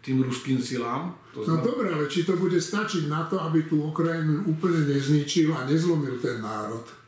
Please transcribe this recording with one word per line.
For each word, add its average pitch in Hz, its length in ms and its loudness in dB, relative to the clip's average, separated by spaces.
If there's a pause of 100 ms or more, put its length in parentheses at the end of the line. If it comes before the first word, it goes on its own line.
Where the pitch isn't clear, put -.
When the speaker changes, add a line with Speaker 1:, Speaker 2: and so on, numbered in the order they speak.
Speaker 1:
tým 131 160 2
ruským 131 400 0
silám. 127 560 -4 (160)
To - 80 -10
Speaker 2:
No - 40 -4 (120)
Speaker 1:
znamená 151 80 0
Speaker 2:
dobre, 247 240 0
ale 151 180 0
či 170 220 0
to 180 80 2
bude 175 240 2
stačiť 190 480 -2
na 156 160 -2
to, 185 160 -2
aby 160 240 2
tú 151 160 2
Ukrajinu 156 640 0
úplne 160 400 2
nezničil 143 720 2
a 127 80 -6
nezlomil 147 560 0
ten 110 240 -4
národ? 107 400 -6 (240)